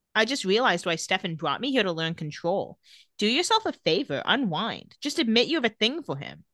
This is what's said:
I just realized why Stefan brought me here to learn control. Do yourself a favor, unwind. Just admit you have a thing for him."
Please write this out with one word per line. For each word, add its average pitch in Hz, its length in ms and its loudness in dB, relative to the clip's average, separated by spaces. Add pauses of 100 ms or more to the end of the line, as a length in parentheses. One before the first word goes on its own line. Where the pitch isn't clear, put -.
(140)
I 220 100 4
just 262 200 -2
realized 196 420 2
why 170 80 2
Stefan 180 400 -2
brought 147 260 -2
me 277 120 -2
here 254 100 2
to 190 100 0
learn 165 220 -2
control. 165 640 -4 (400)
Do 208 80 2
yourself 359 400 2
a 320 60 0
favor, 160 520 0
unwind. 196 760 -2
Just 294 180 -4
admit 226 300 4
you 311 80 0
have 262 80 0
a 233 100 2
thing 269 300 -2
for 143 120 -6
him." 139 380 -12